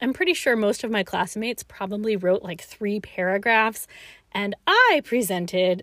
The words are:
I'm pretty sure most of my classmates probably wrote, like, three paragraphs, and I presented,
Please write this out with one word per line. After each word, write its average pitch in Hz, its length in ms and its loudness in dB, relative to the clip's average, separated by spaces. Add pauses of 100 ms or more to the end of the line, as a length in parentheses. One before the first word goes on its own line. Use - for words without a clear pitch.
I'm 254 120 -2
pretty 370 220 0
sure - 200 0
most 214 300 0
of 226 80 -4
my 208 100 0
classmates 214 600 -4
probably 208 500 -4
wrote, 180 300 0
like, 170 160 -10
three 208 400 -4
paragraphs, 214 880 0 (420)
and 202 240 -4 (100)
I 415 400 4
presented, 185 800 0